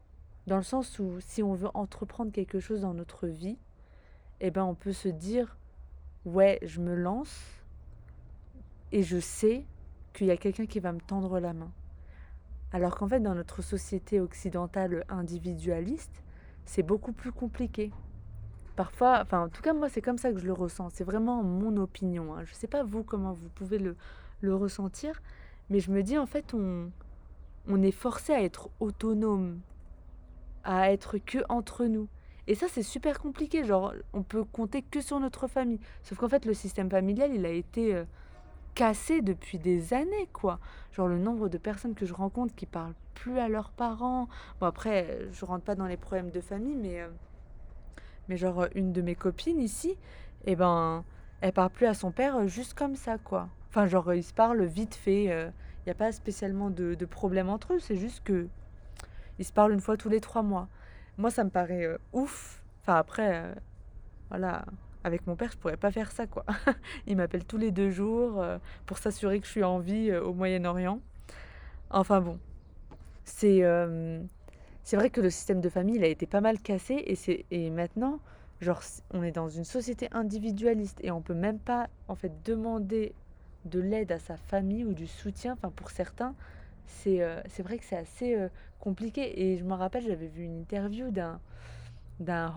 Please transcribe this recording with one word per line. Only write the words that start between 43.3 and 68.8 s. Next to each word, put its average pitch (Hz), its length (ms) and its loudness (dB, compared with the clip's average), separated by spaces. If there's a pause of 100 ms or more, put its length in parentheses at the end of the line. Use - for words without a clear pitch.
à 240 100 2
leurs 214 220 0
parents. 240 580 -2 (320)
Bon, 185 60 4
après, 185 640 0
je 180 140 -10
rentre 180 180 -4
pas 202 100 -2
dans 196 120 0
les 180 100 -2
problèmes 180 340 -4
de 175 120 -4
famille, 233 340 -4
mais, 185 240 -4
euh, 170 80 -8 (1200)
mais 185 80 -2
genre, 180 380 2
une 185 180 2
de 175 80 2
mes 175 140 0
copines 285 460 0
ici, 269 360 0 (480)
eh 190 120 2
ben, 170 480 4 (360)
elle 190 140 2
parle 185 160 6
plus - 160 6
à 220 80 6
son 190 160 -2
père, 262 260 2
euh, 214 120 4
juste 214 260 -6
comme 277 220 0
ça, 226 200 -4
quoi. 180 320 -2 (220)
Enfin, 202 160 8
genre, 180 260 6
ils 175 100 4
se - 120 -12
parlent 226 300 8
vite 180 300 0
fait, 202 380 4
euh, 165 160 0 (380)
y 180 40 0
a 180 40 -2
pas 220 180 2
spécialement 202 560 -2
de, 175 260 0
de 175 120 -2
problème 185 420 2
entre 214 240 -2
eux, 359 60 6
c'est 226 180 0
juste 202 280 -4
que 180 220 2 (920)
ils 185 80 -4
se - 60 -12
parlent 214 200 8
une 202 80 6
fois 214 160 2
tous 214 140 -2
les 220 100 6
trois 226 220 0
mois. 196 260 0 (480)
Moi, 220 140 2
ça 233 140 2
me 190 60 2
paraît, 180 360 2
euh, 165 100 0 (160)
ouf. - 500 -2 (200)
Enfin, 180 140 6
après, 170 460 4
euh, 175 120 -8 (760)
voilà, 185 380 -2 (380)
avec 175 220 0
mon 175 100 -2
père, 240 160 -2
je - 60 -12
pourrais 160 180 -2
pas 202 160 2
faire 214 180 -2
ça, 233 160 -4
quoi. - 180 -6 (300)
<laughs> - 320 -10
Il 196 120 2
m'appelle 180 260 2
tous 220 140 -4
les 220 120 4
deux 196 200 4
jours, 214 500 2
euh, 175 180 -2 (280)